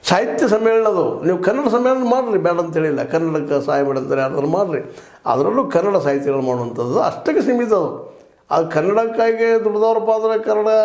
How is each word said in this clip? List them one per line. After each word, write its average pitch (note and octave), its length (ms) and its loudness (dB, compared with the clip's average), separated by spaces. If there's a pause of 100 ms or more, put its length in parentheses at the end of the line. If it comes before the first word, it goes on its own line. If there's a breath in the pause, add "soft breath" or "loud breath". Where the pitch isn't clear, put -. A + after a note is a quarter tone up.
ಸಾಹಿತ್ಯ A#3 400 0
ಸಮ್ಮೇಳನದು G#3+ 760 2
ನೀವು F3 140 2
ಕನ್ನಡ A#3+ 300 0
ಸಮ್ಮೇಳನ B3 360 2
ಮಾಡಿರಿ, A#3+ 340 0
ಬೇಡ E3+ 220 0
ಅಂತ E3 180 -4
ಹೇಳಿಲ್ಲ, D3 260 0
ಕನ್ನಡಕ್ಕೆ D3+ 600 -2
ಸಹಾಯ C#3+ 180 0
ಮಾಡಿ C3+ 160 -2
ಅಂತಾರೆ C#3 220 -2
ಯಾರಾದ್ರೂ C#3 260 -2
ಮಾಡಿರಿ, E3 480 -2 (300 loud breath)
ಅದರಲ್ಲೂ F#3+ 400 2
ಕನ್ನಡ G3 320 0
ಸಾಹಿತಿಗಳು C#3 440 0
ಮಾಡುವಂಥದ್ದು B2 580 -2
ಅಷ್ಟಕ್ಕೆ D4+ 420 0
ಸೀಮಿತ A#3+ 260 0
ಅದು. - 480 -2 (360 loud breath)
ಅದು D#3+ 180 0
ಕನ್ನಡಕ್ಕಾಗಿ A3+ 920 2
ದುಡ್ದವ್ರಪ್ಪ G#3+ 480 0
ಅಂದ್ರೆ A3 280 0
ಕನ್ನಡ G#3+ 280 0 (180)